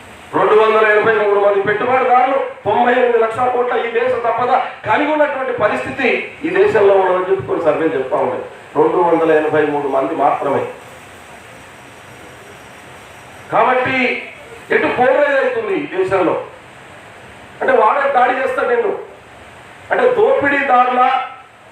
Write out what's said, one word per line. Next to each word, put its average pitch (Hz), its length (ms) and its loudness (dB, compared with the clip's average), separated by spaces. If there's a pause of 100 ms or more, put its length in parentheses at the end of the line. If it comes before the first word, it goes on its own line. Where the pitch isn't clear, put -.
(360)
రెండు 196 200 2
వందల 214 320 4
ఎనభై 208 260 2
మూడు 202 260 0
మంది 202 220 2
పెట్టుబడిదారులు 254 880 0 (160)
తొంభై 240 260 0
ఎనిమిది 240 260 2
లక్షల 226 300 0
కోట్ల 247 300 -2
ఈ 233 140 -4
దేశ 247 200 -2
సంపద 233 500 0 (300)
కలిగి 294 200 0
ఉన్నటువంటి 269 420 -2
పరిస్థితి 247 920 -2
ఈ 160 60 -4
దేశంలో 196 440 4
ఉన్నదని 185 380 0
చెప్పి - 160 -2
కొన్ని - 180 -4
సర్వేలు 156 280 0
చెప్తా - 240 -4
ఉన్నాయి. 127 240 -4 (340)
రెండు 156 220 2
వందల 165 340 2
ఎనభై 156 340 2
మూడు 143 220 -4
మంది 135 280 -2
మాత్రమే. 139 500 -2 (2750)
కాబట్టి 247 800 -2 (420)
ఎటు 151 160 0
పోలరైజ్ 277 520 2
అవుతుంది 226 360 -2
ఈ 143 120 -4 (100)
దేశంలో? 190 480 -2 (1160)
అంటే 262 120 0
వాడే 277 400 2
దాడి 254 200 2
చేస్తాడు 262 340 -4
నిన్ను. - 320 -2 (920)
అంటే 247 240 2
దోపిడీదారుల 254 1080 2 (480)